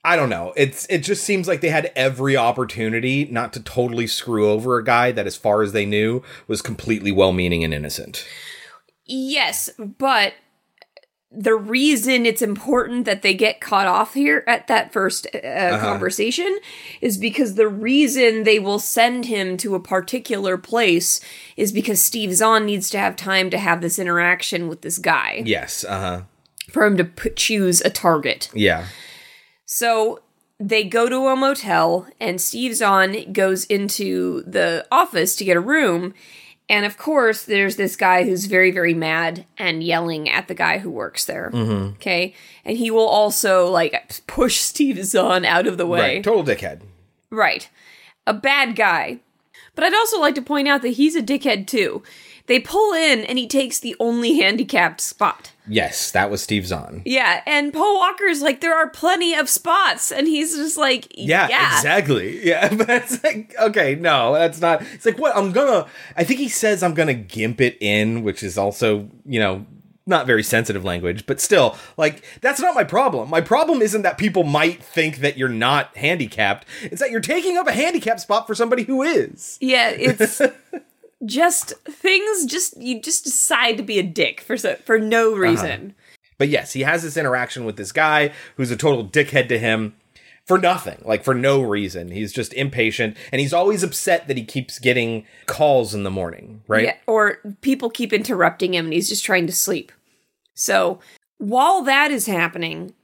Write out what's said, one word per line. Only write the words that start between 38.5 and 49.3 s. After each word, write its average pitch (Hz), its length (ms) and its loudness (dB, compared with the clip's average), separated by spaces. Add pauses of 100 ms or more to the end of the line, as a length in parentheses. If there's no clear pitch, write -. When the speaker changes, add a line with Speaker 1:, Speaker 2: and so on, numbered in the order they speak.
Speaker 2:
very 170 240 0
mad 165 500 -2 (140)
and 165 240 -4
yelling 165 460 -2
at - 200 0
the 185 60 -8
guy 165 240 0
who 196 120 -8
works - 340 -6
there. - 280 -8
Speaker 1:
Mm-hmm. 104 420 -2
Speaker 2:
Okay? 180 400 -4 (300)
And 220 140 -6
he 226 140 -2
will 220 160 4
also, 196 600 4
like, - 600 -2
push - 300 0
Steve 240 460 0
Zahn 185 400 2
out 175 220 4
of 180 120 -2
the 175 80 0
way. 170 300 0
Speaker 1:
Right. 202 80 -8
Total 208 200 2
dickhead. 92 360 -4 (500)
Speaker 2:
Right. 214 380 -2 (580)
A - 80 0
bad 269 420 0
guy. 190 420 0 (560)